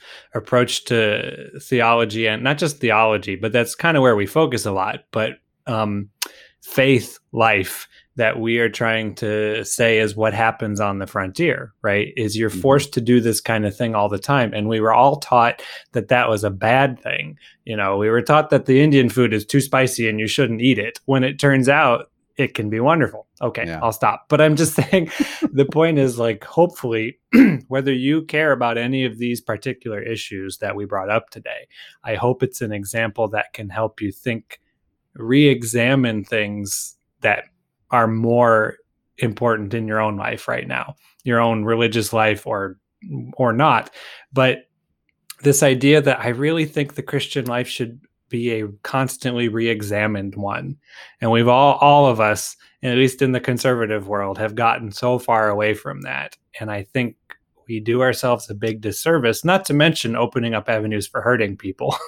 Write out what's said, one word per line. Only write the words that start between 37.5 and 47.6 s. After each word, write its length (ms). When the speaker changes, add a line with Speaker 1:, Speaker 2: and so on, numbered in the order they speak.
Speaker 1:
are 160
more 680
important 560
in 140
your 120
own 180
life 300
right 200
now, 280
your 160
own 260
religious 480
life 340
or, 300
or 200
not. 380
But 360
this 180
idea 400
that 200
I 80
really 360
think 300
the 80
Christian 420
life 220